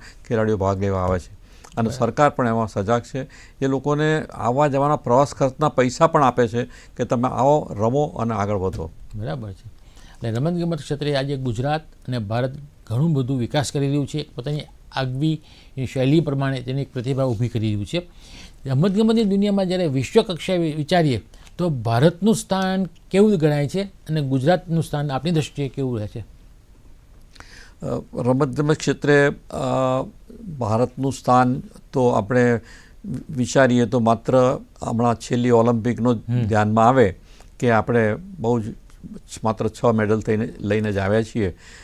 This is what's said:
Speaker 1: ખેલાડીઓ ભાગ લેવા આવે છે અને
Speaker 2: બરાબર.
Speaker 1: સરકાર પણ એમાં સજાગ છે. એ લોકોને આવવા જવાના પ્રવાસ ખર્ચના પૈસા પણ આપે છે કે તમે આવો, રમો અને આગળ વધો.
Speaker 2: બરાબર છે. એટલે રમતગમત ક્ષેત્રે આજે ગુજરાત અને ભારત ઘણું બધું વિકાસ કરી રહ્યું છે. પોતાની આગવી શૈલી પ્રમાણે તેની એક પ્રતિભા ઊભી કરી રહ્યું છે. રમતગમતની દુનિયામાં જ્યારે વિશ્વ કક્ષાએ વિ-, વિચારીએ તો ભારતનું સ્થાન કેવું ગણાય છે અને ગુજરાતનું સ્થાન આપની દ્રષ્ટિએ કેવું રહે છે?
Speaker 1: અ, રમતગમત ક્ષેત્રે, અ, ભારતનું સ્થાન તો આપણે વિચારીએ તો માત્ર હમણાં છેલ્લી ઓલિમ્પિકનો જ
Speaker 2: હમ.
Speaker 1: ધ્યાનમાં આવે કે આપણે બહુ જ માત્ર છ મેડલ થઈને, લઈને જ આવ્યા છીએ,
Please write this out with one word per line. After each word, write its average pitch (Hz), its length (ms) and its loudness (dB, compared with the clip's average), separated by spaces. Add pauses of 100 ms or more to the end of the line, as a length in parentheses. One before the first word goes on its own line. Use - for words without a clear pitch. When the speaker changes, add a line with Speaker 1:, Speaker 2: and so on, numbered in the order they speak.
(280)
Speaker 1:
ખેલાડીઓ 110 300 0
ભાગ 95 240 0
લેવા 98 180 0
આવે 92 200 0
છે - 180 -14 (400)
અને 113 120 0
Speaker 2:
બરાબર. - 160 -2
Speaker 1:
સરકાર 147 240 2
પણ 131 180 -2
એમાં 113 200 0
સજાગ 110 340 -2
છે. 131 200 -10 (400)
એ 135 60 0
લોકોને 147 640 0
આવવા 127 340 0
જવાના 139 280 2
પ્રવાસ 131 380 2
ખર્ચના 143 360 0
પૈસા 127 380 2
પણ 160 160 4
આપે 120 240 4
છે 117 180 -4
કે - 400 -10
તમે 123 220 0
આવો, 131 520 0
રમો 127 260 2
અને 113 280 -4
આગળ 104 220 -2
વધો. 90 360 -4 (240)
Speaker 2:
બરાબર 117 360 -8
છે. - 160 -20 (600)
એટલે 110 40 -2
રમતગમત 170 460 -2
ક્ષેત્રે 143 380 -4
આજે 139 220 -2
ગુજરાત 131 440 -2 (260)
અને 127 120 -4
ભારત 120 360 -4 (320)
ઘણું 147 260 0
બધું 131 260 0
વિકાસ 120 320 -2
કરી 139 160 -2
રહ્યું 143 200 -2
છે. - 280 -8
પોતાની 143 260 -6 (300)
આગવી 135 500 -2 (520)
શૈલી 135 260 2
પ્રમાણે 135 420 -2
તેની 131 200 -6
એક - 120 -10
પ્રતિભા 131 300 -2
ઊભી 120 240 0
કરી 110 200 -2
રહ્યું 104 180 -2
છે. 175 240 -6 (560)
રમતગમતની 208 580 2
દુનિયામાં 196 420 2
જ્યારે 180 220 0
વિશ્વ 135 340 2
કક્ષાએ 185 360 -4
વિ-, 165 140 0
વિચારીએ 151 500 2 (360)
તો 175 120 -2
ભારતનું 147 640 2
સ્થાન 190 520 -2 (240)
કેવું 202 260 4
ગણાય 147 300 2
છે 185 140 -4
અને 156 400 -6
ગુજરાતનું 151 640 0
સ્થાન 147 280 -4
આપની 135 200 -2
દ્રષ્ટિએ 143 360 -2
કેવું 123 320 -4
રહે 107 80 -6
છે? 110 180 -12 (1600)
Speaker 1:
અ, - 20 -8 (280)
રમતગમત 135 640 2
ક્ષેત્રે, 143 540 4 (200)
અ, - 100 -6 (960)
ભારતનું 123 540 0
સ્થાન 127 480 2 (320)
તો 127 140 2
આપણે 120 520 2 (720)
વિચારીએ 123 560 2
તો 123 140 0
માત્ર 127 600 2 (220)
હમણાં 120 340 0
છેલ્લી 120 360 -2
ઓલિમ્પિકનો 117 640 2
જ 107 40 -4 (100)
Speaker 2:
હમ. 120 140 0
Speaker 1:
ધ્યાનમાં 107 440 4
આવે 123 280 4 (440)
કે 120 120 2
આપણે 110 440 2 (240)
બહુ 117 200 0
જ 104 40 -4 (800)
માત્ર 110 240 -2
છ - 180 -4
મેડલ 110 360 2
થઈને, 110 380 -2
લઈને 107 320 0
જ 95 60 -4
આવ્યા 104 260 2
છીએ, 104 340 -4 (260)